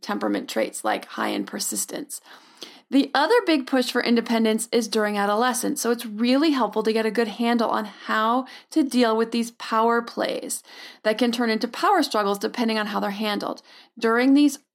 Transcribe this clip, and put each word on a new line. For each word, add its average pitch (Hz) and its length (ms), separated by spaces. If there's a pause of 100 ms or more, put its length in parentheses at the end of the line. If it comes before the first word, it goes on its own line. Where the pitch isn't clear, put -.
temperament - 480
traits - 340
like 208 220
high - 240
in 101 160
persistence. - 760 (680)
The 269 240
other 311 220 (100)
big 302 220
push 254 240
for 247 100
independence 226 720
is 226 160
during 208 300
adolescence, 208 640
so 226 100
it's 233 140
really 247 460
helpful 220 320
to 220 100
get 220 120
a 220 60
good 226 160
handle 233 420
on 214 140
how 220 640 (260)
to 311 100
deal 240 360
with 226 140
these 233 200
power 233 500
plays - 640 (400)
that 220 140
can 240 160
turn 240 160
into 220 180
power 349 340
struggles 202 380
depending 220 380
on 208 100
how 202 140
they're 202 100
handled. 208 500 (380)
During 240 340
these 285 260 (160)